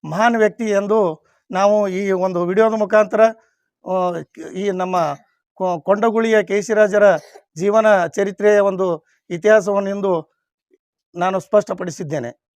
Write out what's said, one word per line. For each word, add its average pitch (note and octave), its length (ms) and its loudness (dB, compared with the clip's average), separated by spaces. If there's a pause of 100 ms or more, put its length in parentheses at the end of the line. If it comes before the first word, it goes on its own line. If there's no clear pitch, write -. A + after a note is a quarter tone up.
ಮಹಾನ್ A3 260 0
ವ್ಯಕ್ತಿ G#3+ 300 0
ಎಂದು G3+ 600 -2 (240)
ನಾವು G3+ 360 2
ಈ F#3+ 240 -4
ಒಂದು F#3 340 -2
ವಿಡಿಯೋದ G#3+ 280 2
ಮುಖಾಂತರ, G#3+ 480 0 (680)
ಆ, F3+ 280 -2 (360)
ಈ G3 160 -4
ನಮ್ಮ F#3 240 -4 (580)
ಕೊ-, F3+ 280 -4
ಕೊಂಡಗುಳಿಯ G#3+ 640 0
ಕೆ G3+ 180 -2
ಸಿ A3 120 -4
ರಾಜರ G3+ 440 4 (400)
ಜೀವನ G3+ 480 2
ಚರಿತ್ರೆಯ G3+ 540 0
ಒಂದು F#3+ 460 -2 (240)
ಇತಿಹಾಸವನ್ನು G3 600 0
ಇಂದು F#3+ 480 -4 (800)
ನಾನು F#3 240 -2
ಸ್ಪಷ್ಟಪಡಿಸಿದ್ದೇನೆ. E3 1160 -4